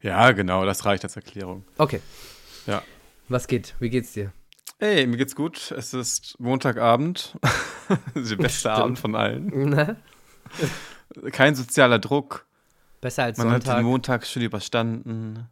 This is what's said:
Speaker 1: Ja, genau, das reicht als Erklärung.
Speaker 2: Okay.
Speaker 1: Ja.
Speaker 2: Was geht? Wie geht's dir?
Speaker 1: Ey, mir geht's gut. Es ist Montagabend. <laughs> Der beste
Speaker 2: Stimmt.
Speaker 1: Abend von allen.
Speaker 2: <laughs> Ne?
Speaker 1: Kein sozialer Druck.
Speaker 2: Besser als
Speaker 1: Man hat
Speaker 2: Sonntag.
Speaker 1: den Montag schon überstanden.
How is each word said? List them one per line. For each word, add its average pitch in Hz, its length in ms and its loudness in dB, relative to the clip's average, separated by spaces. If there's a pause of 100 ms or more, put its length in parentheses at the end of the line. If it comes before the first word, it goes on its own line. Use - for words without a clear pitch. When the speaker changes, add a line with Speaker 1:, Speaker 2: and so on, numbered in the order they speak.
Speaker 1:
Ja, 110 320 6
genau, 95 340 2
das - 180 -2
reicht 101 200 2
als - 100 -8
Erklärung. 95 500 -14 (140)
Speaker 2:
Okay. 143 220 0 (680)
Speaker 1:
Ja. 101 160 -4 (460)
Speaker 2:
Was 123 180 -4
geht? 113 320 -4
Wie 120 100 -4
geht's 117 240 -4
dir? 98 200 -8 (480)
Speaker 1:
Ey, 196 260 2
mir 120 120 0
geht's 135 180 -2
gut. 156 420 -6
Es 123 160 -12
ist - 460 -6
Montagabend. 123 960 0 (380)
<laughs> - 400 -2
Der 117 200 -2
beste 123 120 2 (100)
Speaker 2:
Stimmt. 110 160 0
Speaker 1:
Abend 110 240 2
von 107 160 -4
allen. 113 340 0 (220)
Speaker 2:
<laughs> 151 260 2 (1160)
Ne? - 160 -10
Speaker 1:
Kein 143 240 6
sozialer 123 460 6
Druck. 139 460 -4 (540)
Speaker 2:
Besser 127 220 -4
als 117 160 -2
Speaker 1:
Man 117 120 2
hat 120 120 2
Speaker 2:
Sonntag. 127 180 0
Speaker 1:
den 117 60 2
Montag 123 400 0
schon - 160 -4
überstanden. 113 1080 -4